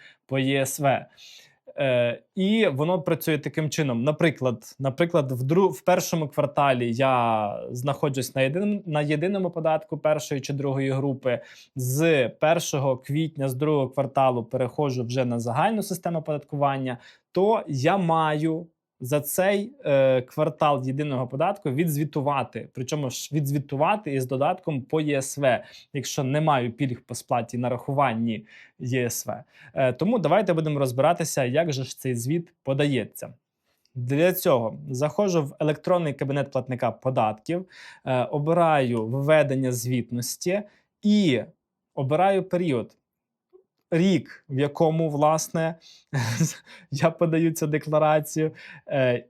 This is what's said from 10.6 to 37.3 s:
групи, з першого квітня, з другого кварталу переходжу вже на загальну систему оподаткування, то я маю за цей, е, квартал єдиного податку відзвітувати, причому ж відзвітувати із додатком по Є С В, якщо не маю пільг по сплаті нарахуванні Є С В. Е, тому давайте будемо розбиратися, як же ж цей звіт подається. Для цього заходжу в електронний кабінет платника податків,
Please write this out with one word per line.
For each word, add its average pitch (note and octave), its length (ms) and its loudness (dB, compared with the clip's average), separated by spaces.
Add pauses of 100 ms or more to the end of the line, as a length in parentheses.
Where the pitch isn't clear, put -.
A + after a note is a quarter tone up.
групи, C3 500 -2 (360)
з C3+ 520 2
першого D3+ 680 0
квітня, D3 520 -4
з B2+ 60 -4
другого C#3+ 340 0
кварталу B2+ 560 0
переходжу B2+ 600 -2
вже B2 200 -2
на A#2+ 160 -2
загальну D#3+ 420 0
систему F3 360 -6
оподаткування, C#3 800 -2 (340)
то G#3 340 2
я D3+ 300 2
маю D#3+ 680 0 (360)
за C3+ 180 0
цей, G3+ 520 0 (120)
е, C3+ 380 4
квартал D3+ 640 0
єдиного C3+ 420 -2
податку D#3+ 420 -2
відзвітувати, C#3+ 1000 -2
причому C3+ 380 -4
ж - 220 -10
відзвітувати D3 840 0
із C3 120 0
додатком C#3 560 -2
по - 180 -2
Є D3 180 0
С - 220 -6
В, B2+ 240 2 (280)
якщо B2 320 -4
не C#3 160 0
маю C3+ 320 2
пільг B2+ 280 -4
по - 140 -14
сплаті A#2+ 440 -4
нарахуванні A#2+ 880 -2 (320)
Є B2 280 0
С - 200 -6
В. - 180 -8 (300)
Е, C3 180 2
тому G#3 260 0
давайте F3+ 340 4
будемо D#3 260 0
розбиратися, C#3 640 0
як D3 280 0
же C3 120 -4
ж - 140 -14
цей C3 160 -4
звіт D3 480 -4
подається. C3+ 720 -2 (600)
Для C#3 380 2
цього C#3 460 0 (120)
заходжу D#3 520 0
в C#3 180 -8
електронний D#3 540 0
кабінет C#3 360 -2
платника B2+ 400 -2
податків, B2+ 760 -2 (380)